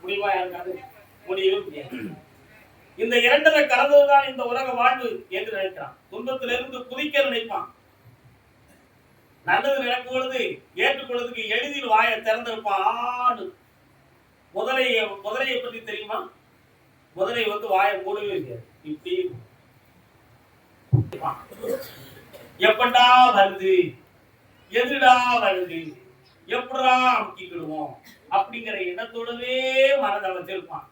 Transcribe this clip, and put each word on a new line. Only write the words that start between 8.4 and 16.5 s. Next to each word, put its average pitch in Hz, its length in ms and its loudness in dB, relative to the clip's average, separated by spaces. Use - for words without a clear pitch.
நல்லது 277 360 2
நினைக்கும் 254 320 -4
பொழுது, 262 260 -2
ஏற்றுக்கொள்வதற்கு 240 580 -4
எளிதில் 269 380 -4
வாயை 226 220 4
திறந்திருப்பான். 220 580 -2
ஆடு 233 200 0
முதலையை, 240 480 0
முதலையை 254 320 -4
பத்தி 233 220 -10
தெரியுமா? 214 280 -8